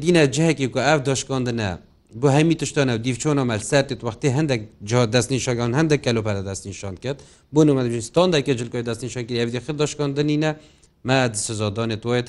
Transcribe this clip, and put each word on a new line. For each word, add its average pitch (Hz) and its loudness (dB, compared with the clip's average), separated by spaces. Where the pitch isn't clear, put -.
دینە 165 6
جەهێکی 143 2
کو 131 -2
ئەف 151 4
داشکاندنە 123 -2
بۆ 143 4
هەمی 160 4
تشتانە 135 0
و - -2
دیفچۆنە 139 0
مەل 107 -2
سەرتت 135 0
وەختی 117 -2
هەندێک 135 0
جا 123 4
دەستنیشەکان، 120 0
هەندێک 151 4
کەلوپەلە 107 -2
دەستنیشان 98 -10
کرد. 135 -6
بۆ 151 6
نمونە 135 2
بژین 117 -4
ستاندێکی 160 2
جلکۆی 120 -6
دەستنیشان 117 -6
کرد، 120 -4
ئەوی 120 -2
خود 156 -6
داشکاندنی 147 -2
نە، 156 0
مە 131 4
سزادانێت 110 -4
وێت 120 0